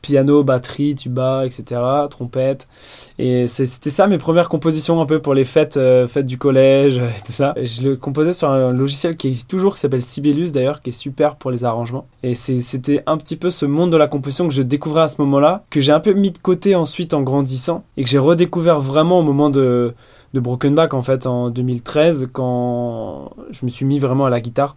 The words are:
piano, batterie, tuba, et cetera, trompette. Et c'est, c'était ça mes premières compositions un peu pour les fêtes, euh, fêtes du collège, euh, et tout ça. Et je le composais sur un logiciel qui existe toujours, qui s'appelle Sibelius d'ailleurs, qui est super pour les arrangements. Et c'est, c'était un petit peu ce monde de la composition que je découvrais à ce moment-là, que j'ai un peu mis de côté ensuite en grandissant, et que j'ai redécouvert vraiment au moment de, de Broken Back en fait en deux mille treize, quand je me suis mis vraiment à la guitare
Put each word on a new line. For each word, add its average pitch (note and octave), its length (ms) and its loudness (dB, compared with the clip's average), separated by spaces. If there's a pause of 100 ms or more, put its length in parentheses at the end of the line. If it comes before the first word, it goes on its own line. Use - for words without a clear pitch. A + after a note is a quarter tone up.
piano, C#3+ 420 4
batterie, C3+ 500 -2
tuba, C3 520 -4
et B2+ 40 -6
cetera, B2+ 580 -2
trompette. C3 600 -4 (500)
Et B2 300 0
c'est, C3 180 -2
c'était C3+ 240 -6
ça G3 160 2
mes G3 120 2
premières E3 300 2
compositions E3 520 0
un D3+ 60 0
peu D#3 140 0
pour C#3+ 140 0
les C3+ 100 4
fêtes, D3+ 320 0
euh, B2+ 300 4
fêtes C#3 200 -2
du B2+ 120 -8
collège, C3+ 600 4
euh, B2 80 -2
et G#2+ 180 -8
tout - 80 -12
ça. C#3 240 0
Et C#3 100 -4
je A#2 220 -8
le C3+ 80 0
composais D3+ 360 -2
sur D#3 180 0
un C3 220 2
logiciel C#3 440 -2
qui C#3+ 120 -4
existe B2 220 -6
toujours, F#3+ 240 0
qui - 60 -14
s'appelle C3 220 0
Sibelius D3 500 -2
d'ailleurs, C#3 300 -2
qui B2+ 80 -8
est - 20 -12
super C#3+ 440 -2
pour - 140 -6
les B2 140 -4
arrangements. A#2+ 420 -4 (160)
Et B2 120 -2
c'est, B2+ 260 -4
c'était C#3+ 460 -2
un D#3 100 -2
petit D#3 200 -10
peu F3 140 -2
ce E3+ 140 -6
monde D#3 260 0
de E3 60 2
la D3+ 100 6
composition C#3+ 400 -4
que D3 80 -2
je C3+ 80 0
découvrais D3 400 0
à D#3 60 2
ce D3+ 140 -8
moment-là, C#3+ 480 2
que D3 100 0
j'ai C#3 120 4
un D#3 80 4
peu G3+ 120 2
mis G3 180 2
de - 80 -14
côté F#3+ 360 0
ensuite E3 400 -2
en C#3+ 80 0
grandissant, C3+ 640 -2 (120)
et C#3 80 -2
que B2 60 -2
j'ai C#3 80 4
redécouvert E3 600 2
vraiment D#3 380 2
au E3+ 40 4
moment D3 280 2
de, B2 440 2 (400)
de C3+ 60 0
Broken B2 340 0
Back D#3 200 2
en C3 80 -2
fait C3 240 -2
en B2 240 -2
deux B2 120 -4
mille B2 200 -2
treize, D3+ 500 0
quand A#2+ 1000 -4 (180)
je - 140 -12
me B2 80 -2
suis - 120 -6
mis C#3 140 2
vraiment C3+ 280 0
à B2+ 40 2
la A#2+ 100 0
guitare B2+ 360 -4